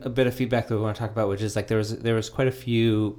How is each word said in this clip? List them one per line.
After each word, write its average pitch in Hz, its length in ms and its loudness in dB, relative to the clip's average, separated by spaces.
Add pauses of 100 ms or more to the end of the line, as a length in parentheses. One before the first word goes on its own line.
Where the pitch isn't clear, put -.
a 131 60 -4
bit 123 180 2
of 123 80 -2
feedback 120 320 0
that 117 80 -2
we 104 40 2
wanna 107 140 0
talk 110 180 -6
about, 110 180 0
which 98 120 -2
is, 107 160 -2
like, 101 100 -2
there 110 120 2
was, 107 200 -4
there 117 160 0
was 110 140 -2
quite 135 180 0
a 127 40 2
few 113 680 2